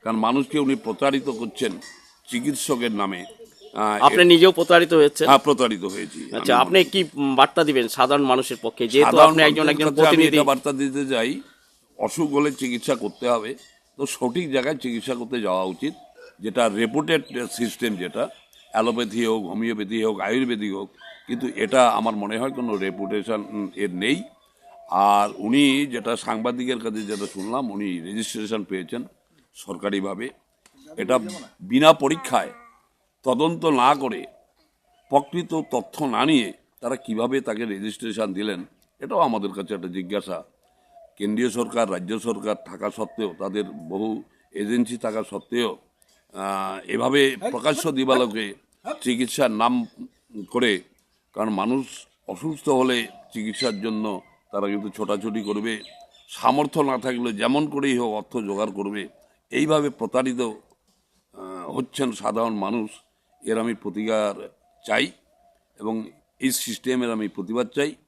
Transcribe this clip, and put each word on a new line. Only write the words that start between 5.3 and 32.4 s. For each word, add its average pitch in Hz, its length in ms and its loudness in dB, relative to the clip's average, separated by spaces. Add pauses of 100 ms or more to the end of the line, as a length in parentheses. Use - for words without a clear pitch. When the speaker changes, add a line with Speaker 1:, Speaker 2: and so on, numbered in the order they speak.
Speaker 1:
প্রতারিত 113 440 2
হয়েছি 95 520 -8
Speaker 2:
আচ্ছা, 120 200 2
Speaker 1:
আমি। 123 60 6
Speaker 2:
আপনি 185 220 6
কি 180 200 0 (120)
বার্তা 139 480 4
দিবেন 135 240 2
সাধারণ 135 360 2
মানুষের 127 380 2
পক্ষে, 113 260 -2
যেহেতু 139 240 6
Speaker 1:
সাধারণ 160 200 10
Speaker 2:
আপনি 160 120 6
একজন, 151 220 6
Speaker 1:
মানুষের 147 60 4
Speaker 2:
একজন 147 240 2
Speaker 1:
কাছে 156 120 8
আমি 156 80 8
Speaker 2:
প্রতিনিধি? 160 220 6
Speaker 1:
এটা 147 60 6
বার্তা 139 280 2
দিতে 139 360 -2
চাই, 131 340 0 (560)
অসুখ 147 340 -2
হলে 143 200 2
চিকিৎসা 123 440 -2
করতে 110 340 -4
হবে, 117 260 0 (420)
তো 143 80 -4
সঠিক 135 460 -4
জায়গায় 135 260 0
চিকিৎসা 123 380 -6
করতে 120 260 -6
যাওয়া 95 220 0
উচিত, 95 300 -6 (460)
যেটা 110 300 0
রেপুটেড 135 540 0 (280)
সিস্টেম, 113 440 -4
যেটা 92 340 -4 (420)
অ্যালোপ্যাথি 113 540 0
হোক, 110 200 0
হোমিওপ্যাথি 107 580 -4
হোক, 107 160 0
আয়ুর্বেদিক 107 540 -2
হোক, 98 160 -8 (380)
কিন্তু 120 280 -4
এটা 113 340 6
আমার 110 260 0
মনে 104 220 -4
হয় 131 140 -2
কোনো 123 260 -4
রেপুটেশন, 98 720 -4
উম, 104 260 -6
এর 98 200 -4
নেই। 127 280 0 (680)
আর 104 480 4
উনি 135 480 2
যেটা 117 300 -4
সাংবাদিকের 120 640 -4
কাছে 110 220 -6
যেটা 101 320 -6
শুনলাম, 110 380 -6
উনি 101 280 -6
রেজিস্ট্রেশন 107 640 -6
পেয়েছেন, 95 400 -8 (500)
সরকারিভাবে। 98 760 -6 (680)
এটা - 220 2 (400)
বিনা 135 340 8
পরীক্ষায় 139 580 0 (720)